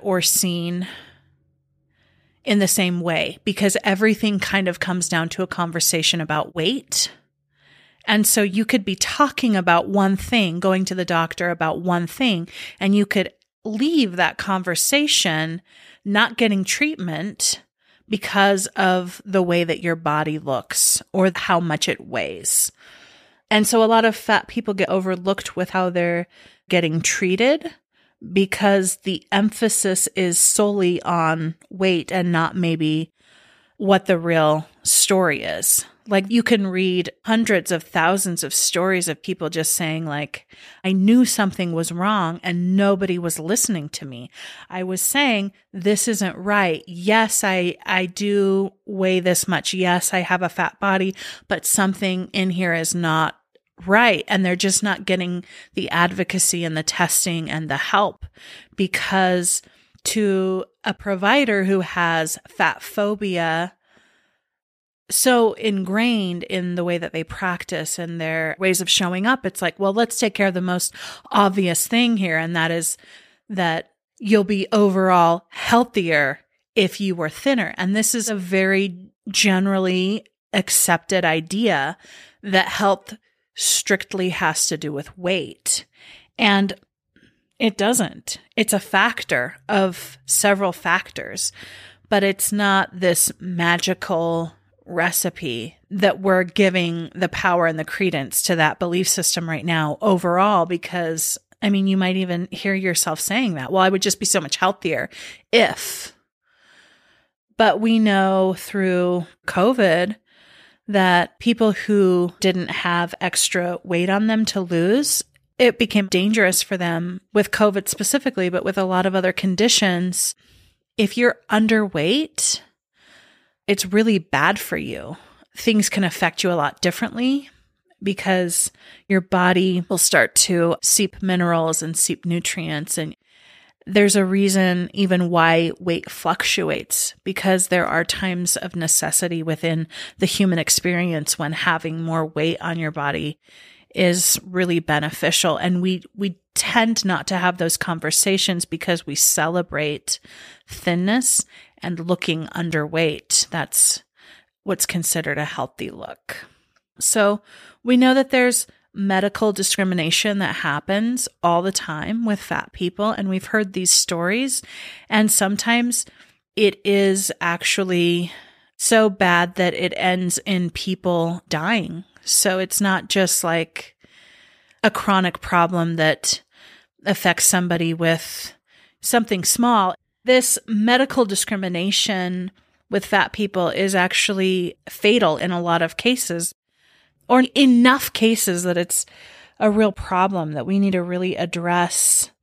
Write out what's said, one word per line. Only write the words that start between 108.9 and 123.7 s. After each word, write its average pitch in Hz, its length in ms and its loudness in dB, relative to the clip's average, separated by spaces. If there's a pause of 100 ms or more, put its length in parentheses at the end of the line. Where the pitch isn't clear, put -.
covid 196 720 2 (680)
that 185 540 2
people 226 320 2
who 185 720 2
didn't 185 300 0
have 175 500 -2
extra 175 640 -2
weight 180 240 0
on 208 180 2
them 220 200 2
to - 120 -4
lose, 185 640 0 (340)
it 240 220 4
became 208 280 2
dangerous 190 540 2
for - 140 -6
them 175 460 -4 (100)
with 208 200 2
covid 202 360 2
specifically, 214 640 -2
but 180 160 -2
with 190 120 -2
a 190 60 0
lot 185 220 0
of 190 100 0
other 185 160 2
conditions. 185 1040 0 (600)
If 208 200 0
you're 240 200 2 (120)
underweight, 214 1080 0 (1080)
it's 196 200 0